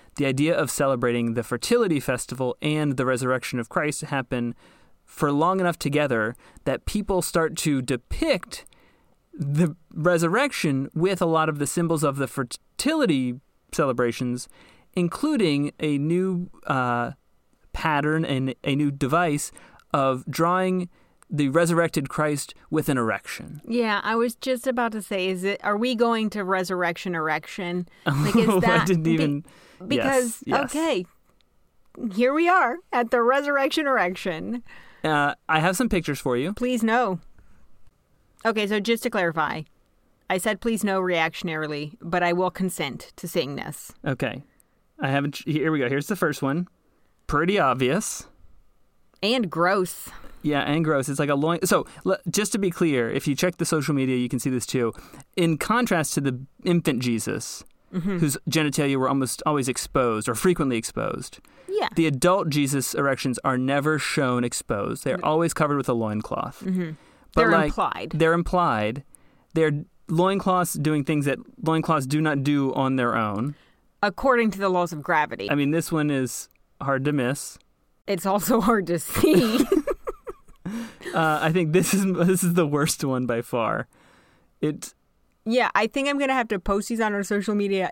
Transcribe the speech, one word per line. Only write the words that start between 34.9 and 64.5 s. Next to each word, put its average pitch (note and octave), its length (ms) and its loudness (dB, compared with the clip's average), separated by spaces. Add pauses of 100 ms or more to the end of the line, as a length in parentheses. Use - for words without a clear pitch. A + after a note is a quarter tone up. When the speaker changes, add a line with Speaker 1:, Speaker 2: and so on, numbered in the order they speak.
Speaker 1:
Uh, D3 320 2 (140)
I D#3 120 4
have F3+ 160 2
some B3 120 0
pictures D#3 320 -2
for B2 160 0
you. D3+ 160 0
Speaker 2:
Please B3 320 -2
no. A3 340 2 (1300)
Okay, G#3+ 220 0
so G#3 140 0
just A3+ 240 0
to A#3+ 60 -2
clarify, E3 520 0 (640)
I F#3 100 0
said G#3 220 -2
please A3+ 240 -2
no F#3+ 160 0
reactionarily, D#3+ 1000 -2
but F3 220 -2
I F3 100 2
will F3+ 180 0
consent D#3 680 -6
to F3+ 120 -10
seeing C#3+ 280 -2
this. - 360 -12 (140)
Speaker 1:
Okay. C3+ 360 -4 (580)
I C#3 80 -2
haven't, C#3 280 0 (100)
here D#3+ 260 0
we D3+ 60 0
go. B2 100 0
Here's C#3 180 -2
the G3+ 100 -4
first D#3 260 -2
one. D3 260 -2 (580)
Pretty F3 320 2
obvious. C3 680 0 (960)
Speaker 2:
And A3 280 0
gross. F3+ 580 -2 (340)
Speaker 1:
Yeah, D3 200 0
and D#3 220 0
gross. C#3+ 240 0
It's C#3 120 -2
like C#3+ 80 0
a D3 80 2
loin. D#3+ 280 0
So, F3+ 220 2 (180)
l-, F#3+ 120 2 (120)
just G3+ 240 0
to A3+ 60 0
be F#3+ 120 0
clear, C#3 400 2
if - 180 -2
you C#3+ 80 2
check F3+ 220 0
the F3 60 0
social D3+ 300 0
media, C3 220 2
you B2 120 0
can A#2+ 120 -2
see C#3 100 -2
this B2+ 160 -2
too. A#2+ 260 0 (440)
In E3 200 2
contrast G#3+ 580 0
to D3 60 0
the C3 200 0 (240)
infant E3 360 2
Jesus, A2 640 -4 (280)
Speaker 2:
Mm-hmm. F#3 280 -2
Speaker 1:
whose D3+ 180 0 (100)
genitalia D3 480 2
were C3 100 2
almost C3 380 0
always C#3+ 240 0
exposed A#2+ 580 0
or A#2+ 80 0
frequently C#3+ 440 2
exposed, - 600 -6 (280)
Speaker 2:
Yeah. F#4+ 260 -2
Speaker 1:
the E3 120 2
adult E3 420 2
Jesus C#3 460 -2
erections C3+ 500 -2
are C3 140 2
never C#3+ 400 0
shown B2+ 460 0
exposed. A2+ 600 -4